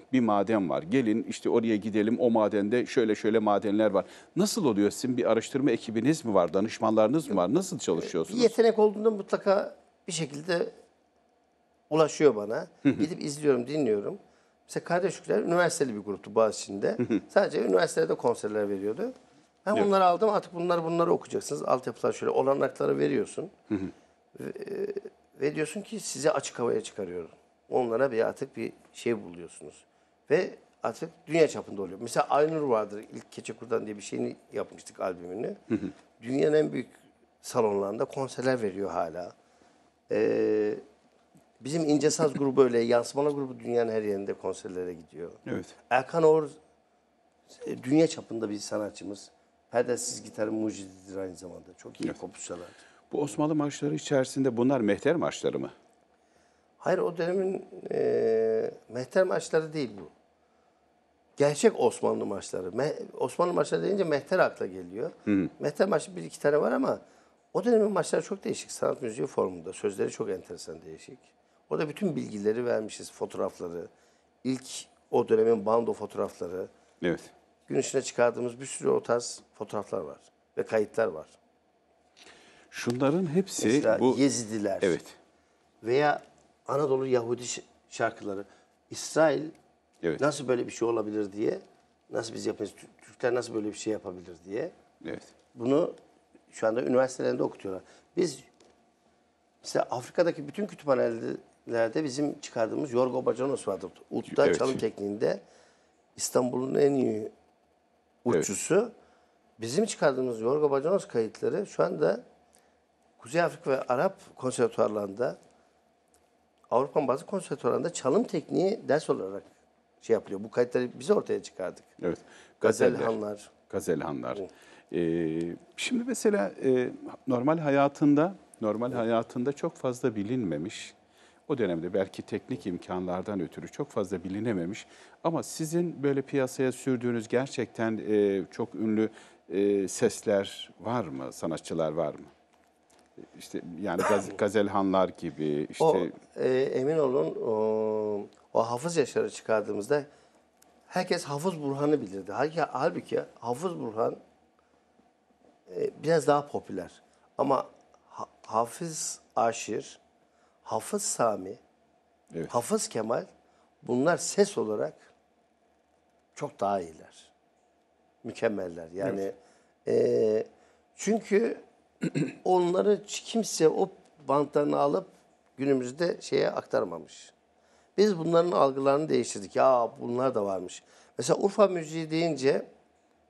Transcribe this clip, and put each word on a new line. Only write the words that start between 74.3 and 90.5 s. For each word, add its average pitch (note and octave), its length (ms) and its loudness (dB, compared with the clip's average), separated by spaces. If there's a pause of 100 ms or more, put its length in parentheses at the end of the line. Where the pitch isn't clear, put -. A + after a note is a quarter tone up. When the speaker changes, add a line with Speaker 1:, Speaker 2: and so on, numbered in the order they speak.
Speaker 2:
İlk B2+ 200 -4 (480)
o A#2+ 180 2
dönemin A2 360 4
bando A2 280 2
fotoğrafları. G2 760 -6 (360)
Speaker 1:
Evet. F2 180 0 (460)
Speaker 2:
Gün C#3+ 100 -6
ışığına C3+ 240 0
çıkardığımız A#2+ 600 0
bir C3+ 40 -10
sürü C#3 240 -4
o C3+ 140 2
tarz - 380 -2 (120)
fotoğraflar G#2 480 -6
var C#2+ 160 -12 (400)
ve A#2 60 -2
kayıtlar A2 440 0
var. D#2 200 -10 (1400)
Speaker 1:
Şunların C#3+ 640 0
hepsi F#3+ 320 0
Speaker 2:
Mesela A#2 320 4
Speaker 1:
bu B2 180 4
Speaker 2:
Yezidiler. A2 640 0
Speaker 1:
Evet. E2+ 220 2 (800)
Speaker 2:
Veya C#3+ 380 2 (460)
Anadolu C3+ 400 0
Yahudi A#2+ 380 0
ş-, - 160 -8 (280)
şarkıları. G#2 560 -4 (440)
İsrail D3 540 0 (600)
Speaker 1:
Evet. D#2+ 180 -2
Speaker 2:
nasıl - 260 0
böyle A#2+ 200 0